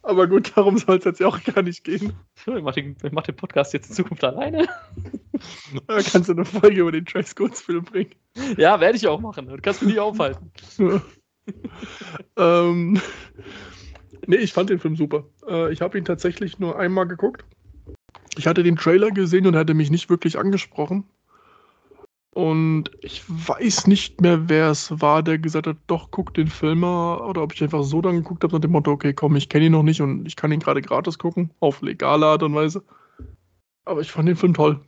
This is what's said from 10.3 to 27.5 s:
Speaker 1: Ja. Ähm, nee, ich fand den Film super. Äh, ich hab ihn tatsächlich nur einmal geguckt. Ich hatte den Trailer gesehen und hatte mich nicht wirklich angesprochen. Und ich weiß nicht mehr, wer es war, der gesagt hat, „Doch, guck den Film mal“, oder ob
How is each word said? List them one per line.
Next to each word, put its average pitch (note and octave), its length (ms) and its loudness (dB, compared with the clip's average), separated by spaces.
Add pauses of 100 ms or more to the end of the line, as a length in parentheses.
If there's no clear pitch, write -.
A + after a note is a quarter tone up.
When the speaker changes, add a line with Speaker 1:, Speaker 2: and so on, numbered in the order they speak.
Speaker 1:
Ja. F#3+ 240 2 (1300)
Ähm, F3 640 2 (1300)
nee, F#3 100 4
ich A#3 160 0
fand F#3+ 180 0
den F3+ 80 2
Film D#3 180 -4
super. D3+ 280 -2 (220)
Äh, E3 260 -2
ich E3 100 -6
hab - 120 -4
ihn F#3+ 100 -4
tatsächlich F3 540 -4
nur F3 200 -6
einmal F#3 280 0
geguckt. F3+ 380 -4 (920)
Ich D3+ 100 -4
hatte E3+ 160 2
den E3+ 140 4
Trailer G3 340 4
gesehen F#3+ 360 0
und E3+ 100 4
hatte D#3+ 180 2
mich D3+ 160 0
nicht E3+ 200 0
wirklich D#3+ 280 0
angesprochen. F#3+ 680 -4 (1300)
Und D#3+ 680 0
ich - 260 -16
weiß F3 640 -2
nicht - 320 2
mehr, E3+ 280 4
wer D#3 220 4
es D3+ 300 -4
war, D#3 220 4
der D#3+ 160 0
gesagt D#3+ 280 -4
hat, D#3 100 -4 (120)
„Doch, E3 240 -4
guck - 200 -6
den D#3+ 140 0
Film D#3 340 0
mal“, E3+ 380 0
oder F3+ 240 -6
ob D#3 100 -6